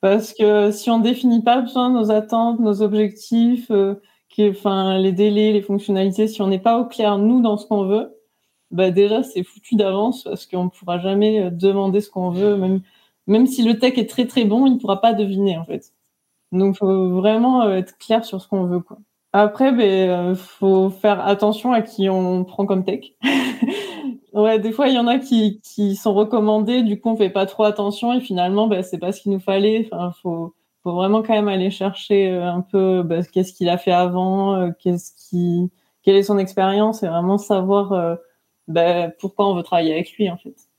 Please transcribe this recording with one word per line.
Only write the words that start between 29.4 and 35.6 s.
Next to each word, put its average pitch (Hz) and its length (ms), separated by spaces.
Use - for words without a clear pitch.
Enfin, 175 280
faut, 165 360
faut 180 100
vraiment 196 300
quand 220 120
même 208 120
aller 190 240
chercher, 196 600
euh, 180 180
un 175 100
peu, 185 440
ben, 165 200
qu'est-ce 185 280
qu'il 175 160
a 175 100
fait 180 140
avant, 185 640
euh, 180 140
qu'est-ce 175 320
qui, 175 580